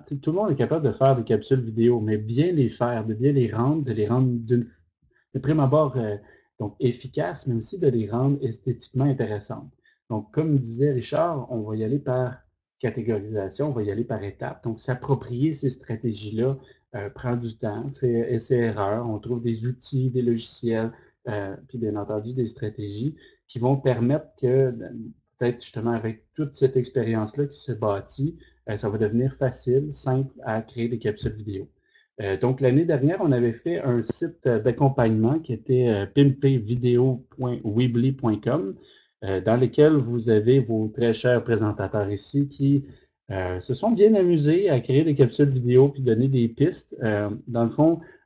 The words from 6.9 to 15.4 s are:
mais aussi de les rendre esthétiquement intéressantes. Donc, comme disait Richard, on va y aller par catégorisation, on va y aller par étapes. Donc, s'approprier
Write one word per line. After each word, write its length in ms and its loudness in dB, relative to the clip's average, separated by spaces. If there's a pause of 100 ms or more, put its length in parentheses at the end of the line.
mais 80 0
aussi 240 -8
de 80 2
les 200 2
rendre 360 0
esthétiquement 600 -4
intéressantes. 680 -4 (380)
Donc, 200 -6
comme 280 0
disait 320 0
Richard, 600 -2
on 100 -4
va 140 -6
y 80 -2
aller 140 0
par 400 -4 (400)
catégorisation, 920 -4
on 20 -2
va 100 -4
y 80 -4
aller 140 -4
par 200 -6
étapes. 400 -10
Donc, 160 -8
s'approprier 720 -2